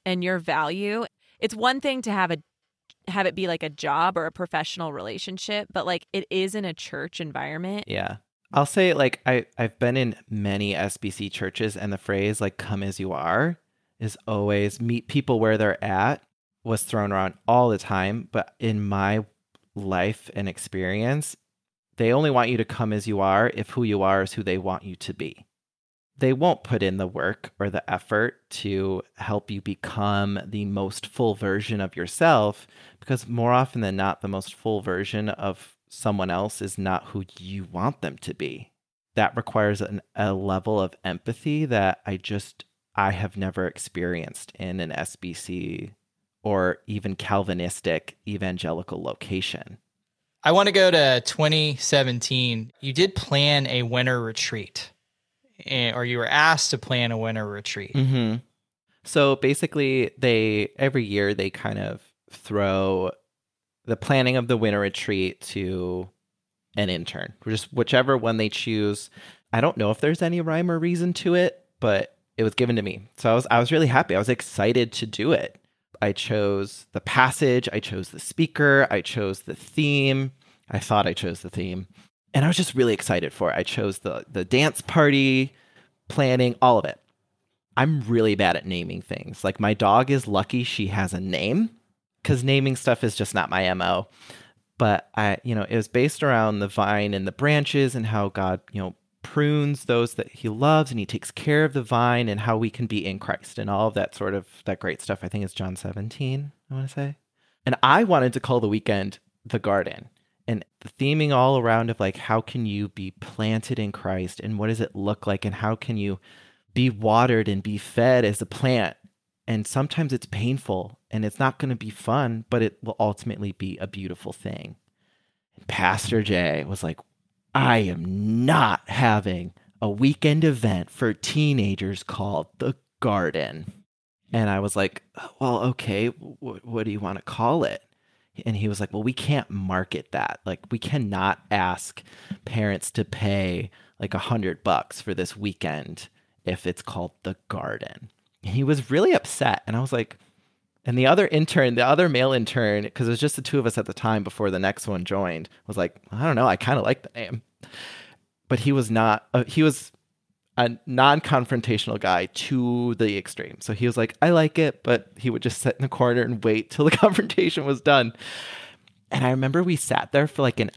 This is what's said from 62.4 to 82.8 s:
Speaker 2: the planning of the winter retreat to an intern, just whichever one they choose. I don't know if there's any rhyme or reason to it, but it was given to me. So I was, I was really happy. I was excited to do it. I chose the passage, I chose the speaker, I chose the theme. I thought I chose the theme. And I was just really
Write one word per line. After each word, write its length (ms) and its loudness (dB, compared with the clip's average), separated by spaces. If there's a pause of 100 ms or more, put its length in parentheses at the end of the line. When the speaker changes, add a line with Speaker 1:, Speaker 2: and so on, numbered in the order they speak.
Speaker 2:
the 120 -2
planning 400 2
of 100 -2
the 100 2
winter 220 2
retreat 600 -2
to 640 -6 (720)
an 120 0
intern, 440 -8 (140)
just 260 -4
whichever 420 4
one 220 0
they 120 0
choose. 600 -2 (420)
I 100 2
don't 160 2
know 120 2
if 100 0
there's 220 0
any 200 0
rhyme 280 0
or 80 0
reason 360 0
to 200 0
it, 320 2 (140)
but 360 2 (220)
it 60 2
was 100 2
given 220 2
to 80 0
me. 340 -8
So 140 2
I 20 6
was, 160 2
I 100 6
was 120 2
really 160 4
happy. 280 4
I 40 4
was 100 0
excited 600 0
to 160 -6
do 240 0
it. 280 0 (440)
I 80 2
chose 800 -2
the 100 -6
passage, 720 4
I 60 -2
chose 300 -8
the 100 -16
speaker, 720 4
I 100 2
chose 400 -4
the 140 -10
theme. 800 0 (360)
I 80 -2
thought 300 2
I 60 0
chose 280 -6
the 80 -12
theme. 380 -6 (480)
And 100 4
I 20 4
was 100 2
just 180 0
really 180 4